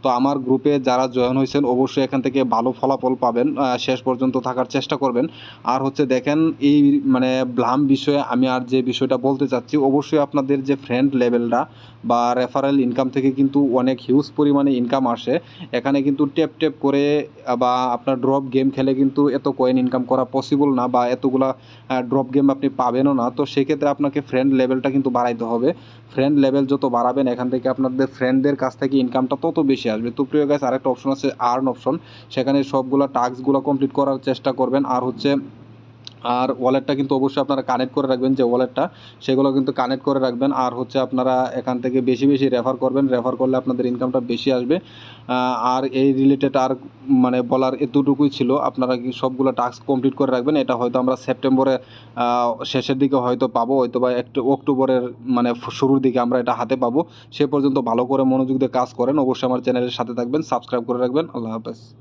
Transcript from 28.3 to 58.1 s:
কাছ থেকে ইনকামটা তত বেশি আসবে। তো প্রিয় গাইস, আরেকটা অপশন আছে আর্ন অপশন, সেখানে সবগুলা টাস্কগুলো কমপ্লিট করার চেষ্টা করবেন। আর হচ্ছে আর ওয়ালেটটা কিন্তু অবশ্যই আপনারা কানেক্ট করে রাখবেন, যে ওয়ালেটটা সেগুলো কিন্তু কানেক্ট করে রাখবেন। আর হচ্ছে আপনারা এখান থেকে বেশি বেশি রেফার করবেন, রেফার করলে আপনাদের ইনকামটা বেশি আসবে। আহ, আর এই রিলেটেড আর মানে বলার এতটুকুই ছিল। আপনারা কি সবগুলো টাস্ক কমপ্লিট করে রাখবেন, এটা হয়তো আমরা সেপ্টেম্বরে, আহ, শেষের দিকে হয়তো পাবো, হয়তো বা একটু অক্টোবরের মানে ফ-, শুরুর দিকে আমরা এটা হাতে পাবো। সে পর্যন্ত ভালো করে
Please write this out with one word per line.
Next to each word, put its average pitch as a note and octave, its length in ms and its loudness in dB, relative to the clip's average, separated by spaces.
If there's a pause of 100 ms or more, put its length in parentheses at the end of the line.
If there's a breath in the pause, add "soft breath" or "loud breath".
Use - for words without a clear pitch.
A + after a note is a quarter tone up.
কাছ C3 200 -4
থেকে C3+ 220 0
ইনকামটা B2+ 440 0
তত E3 180 -2
বেশি C3+ 300 0
আসবে। A2+ 200 -4
তো C3+ 140 -4
প্রিয় C#3+ 240 0
গাইস, C#3+ 140 0
আরেকটা C3 280 0
অপশন C3+ 200 -2
আছে C3+ 280 -2
আর্ন B2+ 300 0
অপশন, B2+ 300 -4 (320 loud breath)
সেখানে C3+ 340 0
সবগুলা C3+ 420 0
টাস্কগুলো B2+ 540 0
কমপ্লিট C#3 320 -2
করার C3+ 320 0
চেষ্টা C3 280 -2
করবেন। C3 320 0
আর B2+ 200 0
হচ্ছে B2+ 320 0 (880)
আর B2 240 0 (100)
ওয়ালেটটা C3+ 360 0
কিন্তু C3+ 220 0
অবশ্যই C3+ 240 0
আপনারা C3+ 220 -2
কানেক্ট B2+ 320 -2
করে C3+ 140 0
রাখবেন, C3 260 0
যে C3 80 0
ওয়ালেটটা B2+ 460 0 (320 loud breath)
সেগুলো C3+ 320 2
কিন্তু C3+ 200 0
কানেক্ট C3 320 -2
করে C3+ 160 0
রাখবেন। C3 320 0
আর B2+ 220 -2
হচ্ছে A#2+ 240 -4
আপনারা B2+ 560 0
এখান B2+ 260 -4
থেকে C3 200 0
বেশি B2 260 0
বেশি C#3 220 2
রেফার B2 280 0
করবেন, C3 320 0
রেফার B2 280 0
করলে C3 200 0
আপনাদের B2+ 300 -2
ইনকামটা B2+ 340 -2
বেশি A#2+ 320 -2
আসবে। B2+ 240 0
আহ, B2+ 800 -4 (100)
আর C3 180 0
এই C3+ 280 2
রিলেটেড C3+ 440 2
আর B2+ 140 2 (380)
মানে B2+ 340 4
বলার C3 320 0
এতটুকুই C#3 560 2
ছিল। C3+ 260 0
আপনারা B2+ 400 -2
কি B2 160 -6
সবগুলো C3 400 0
টাস্ক A#2+ 340 -4
কমপ্লিট C3 280 0
করে C3 180 0
রাখবেন, C3 240 0
এটা C3 180 2
হয়তো A#2+ 240 0
আমরা B2+ 180 0
সেপ্টেম্বরে, C3 600 0 (380 loud breath)
আহ, A#2+ 480 0
শেষের C3 340 -2
দিকে C3+ 180 2
হয়তো B2 320 0
পাবো, A#2+ 300 0
হয়তো B2 220 0
বা B2+ 120 2
একটু B2 400 -2
অক্টোবরের C3 500 0 (180)
মানে A#2+ 320 0
ফ-, - 180 -8
শুরুর C3+ 300 2
দিকে B2+ 200 0
আমরা B2 200 0
এটা A#2+ 140 -2
হাতে B2 220 -4
পাবো। B2+ 280 -2 (280 loud breath)
সে D3 140 0
পর্যন্ত C#3 320 0
ভালো A#2+ 280 0
করে C3+ 160 0